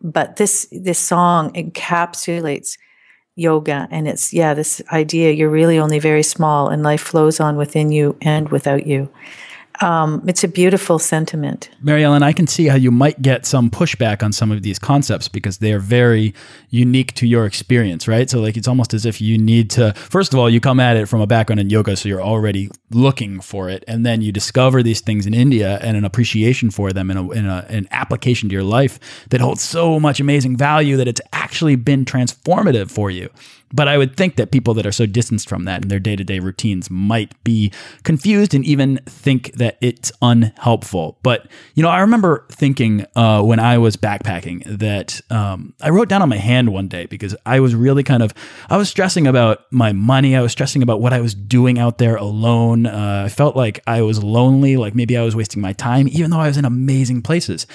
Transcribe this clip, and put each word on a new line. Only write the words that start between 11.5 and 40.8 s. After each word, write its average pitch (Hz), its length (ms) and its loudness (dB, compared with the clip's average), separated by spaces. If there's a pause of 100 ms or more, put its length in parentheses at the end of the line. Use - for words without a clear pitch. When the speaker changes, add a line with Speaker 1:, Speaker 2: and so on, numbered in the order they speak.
Speaker 2:
Mary 151 220 2
Ellen, 147 180 4
I 147 120 4
can 160 140 2
see - 180 0
how 139 100 4
you 131 160 4
might 131 300 2
get 131 240 2
some 120 240 2
pushback 113 520 -2
on 107 120 0
some 107 180 -2
of 104 100 -2
these 98 160 -6
concepts 139 520 -2
because 95 300 -6
they 107 120 0
are 104 80 0
very 110 540 2 (360)
unique 123 440 2
to - 120 -2
your 117 200 4
experience, 101 600 -2
right? 117 240 2
So, 120 120 -2
like, 107 160 -2
it's 110 100 -6
almost 127 260 0
as 107 120 -2
if 110 160 -4
you 110 160 2
need 110 340 4
to, 110 220 2
first - 400 -2
of 131 60 4
all, 117 100 4
you 117 100 4
come 127 220 2
at 120 160 4
it 107 80 -2
from 107 160 0
a 104 60 0
background 110 340 2
in 98 80 -2
yoga, 104 260 2
so 101 140 -6
you're 95 120 -4
already 101 480 -2 (220)
looking 117 480 0
for 92 300 -10
it. 95 180 -10
And 113 180 -2
then 113 160 0
you 107 120 -4
discover 127 500 2
these 117 160 0
things 104 260 -2
in 104 80 -2
India 113 480 2
and 110 140 -2
an 104 80 0
appreciation 110 680 0
for 98 200 -4
them 95 180 -4
and 95 80 -4
a, 92 140 -8
and 107 160 -4
a, 92 220 -6
an 104 220 -6
application 123 580 -4
to 95 40 -6
your 95 100 -4
life 120 360 0 (300)
that 127 100 0
holds 127 240 -2
so 165 340 0
much 147 220 0
amazing 139 380 0
value 143 400 2
that 127 100 0
it's 117 140 -4 (100)
actually 151 460 0
been 139 260 0
transformative 127 880 -2
for 101 180 -4
you. 92 200 -8 (420)
But 143 160 0
I 143 120 2
would 135 180 0
think 190 200 0
that 107 120 0
people 117 240 2
that 107 140 -2
are 101 40 -4
so 117 140 -2
distanced 107 420 -2
from 92 180 -6
that 92 180 -6
in 98 60 -4
their 98 100 -2
day-to-day 98 400 -4
routines 92 500 -4
might 101 420 -2 (120)
be 107 280 0 (320)
confused 202 520 2
and 139 100 0
even 139 400 0
think - 520 -4
that 117 220 -2
it's - 320 -4 (120)
unhelpful. 113 960 0